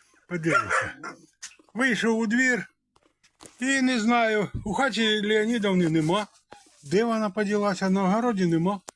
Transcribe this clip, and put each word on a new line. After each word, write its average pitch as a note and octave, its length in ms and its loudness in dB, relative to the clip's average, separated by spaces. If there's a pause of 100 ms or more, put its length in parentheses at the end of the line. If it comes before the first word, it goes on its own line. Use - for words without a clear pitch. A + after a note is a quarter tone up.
(280)
Подивимося. - 680 -2 (800)
Вийшов A3+ 440 0
у A3+ 80 -2
двір A#3+ 400 0 (920)
і C4+ 220 0
не B3+ 180 2
знаю, A3 480 2 (160)
у G#3 100 -4
хаті A3 520 0
Леонідовни G#3+ 640 2
нема. E3 380 0 (560)
Де E3 220 0
вона A3 260 -2
поділася? G3+ 600 -2
На G3 120 2
огороді G3 440 0
нема. E3+ 340 0 (160)